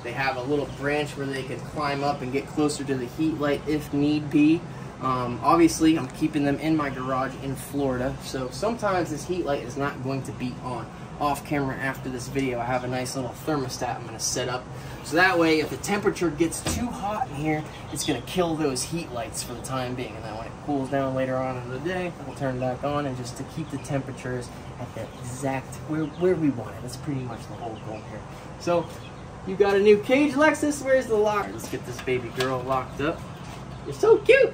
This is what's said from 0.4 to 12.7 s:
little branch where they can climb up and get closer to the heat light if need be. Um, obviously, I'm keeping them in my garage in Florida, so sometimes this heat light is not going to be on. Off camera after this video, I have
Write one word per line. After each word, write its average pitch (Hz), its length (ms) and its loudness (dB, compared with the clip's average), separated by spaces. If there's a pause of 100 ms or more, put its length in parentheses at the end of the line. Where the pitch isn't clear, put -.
little 139 260 0 (100)
branch 139 380 0
where 135 120 -4
they 135 160 -4
can 127 160 -6
climb 143 440 -4
up 143 180 0
and 127 120 -6
get 135 140 0
closer 147 360 2
to 135 120 0
the 123 100 -2
heat 156 340 0
light 143 280 2
if 147 260 -2
need 147 360 2
be. 156 300 8 (420)
Um, 127 420 0
obviously, 160 560 8
I'm 127 80 -2
keeping 147 380 0
them 139 140 2
in 160 160 2
my 143 140 2
garage 131 440 -2 (100)
in 135 120 -4
Florida, 135 680 -2
so 127 260 -4
sometimes 196 640 0
this 143 140 -6
heat 175 200 -2
light 143 180 0
is 123 140 -8
not 139 260 -2
going 135 200 -2
to - 80 -8
be 123 320 -6
on. 123 240 -6 (320)
Off 143 260 0
camera 139 320 0
after 131 320 -4
this 123 180 -6
video, 131 320 -2
I 117 60 -2
have 123 180 0